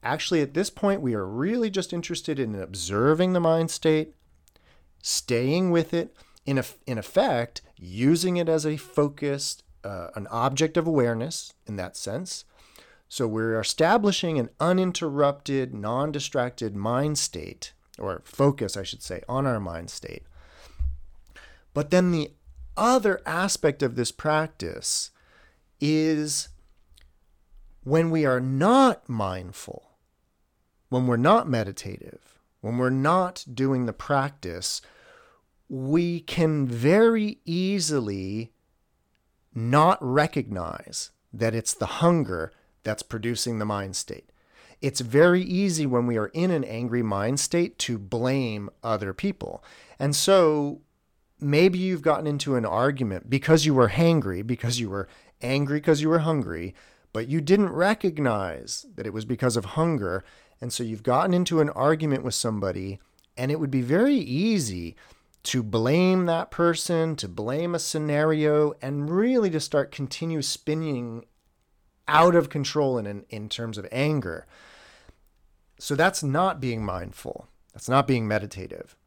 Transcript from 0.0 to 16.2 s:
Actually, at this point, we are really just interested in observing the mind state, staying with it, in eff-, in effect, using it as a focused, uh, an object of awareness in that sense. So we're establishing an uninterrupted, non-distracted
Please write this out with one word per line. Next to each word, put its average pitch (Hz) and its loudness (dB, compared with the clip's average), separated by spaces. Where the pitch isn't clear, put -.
Actually, 156 0
at 139 -2
this 185 0
point, 196 0
we 123 0
are 95 -2
really 202 -2
just 190 -4
interested 165 -6
in 113 -2
observing 101 2
the 180 4
mind 165 2
state, 156 0
staying 143 0
with 170 2
it, 170 -4
in 139 0
eff-, - -8
in 123 -4
effect, 131 0
using 147 2
it 170 0
as 160 2
a 151 -2
focused, 147 -4
uh, 92 -10
an 101 -10
object 135 0
of 165 0
awareness 127 0
in 104 -8
that 90 -8
sense. 143 -10
So - -4
we're 110 0
establishing 175 2
an 120 -2
uninterrupted, 143 0
non-distracted 123 -4